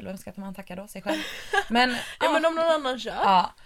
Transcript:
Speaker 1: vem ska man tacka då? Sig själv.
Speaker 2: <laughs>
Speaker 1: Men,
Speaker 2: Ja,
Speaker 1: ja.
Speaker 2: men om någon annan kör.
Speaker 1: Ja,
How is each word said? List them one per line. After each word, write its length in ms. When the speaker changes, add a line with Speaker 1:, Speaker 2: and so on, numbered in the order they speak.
Speaker 1:
vem 140
ska 180
man 200
tacka 200
då? 120
Sig 140
själv. 180
Speaker 2:
<laughs> 240
Speaker 1:
Men, 220
Speaker 2:
Ja, 60
Speaker 1:
ja. 120
Speaker 2:
men 140
om 100
någon 160
annan 280
kör. 160
Speaker 1:
Ja, 380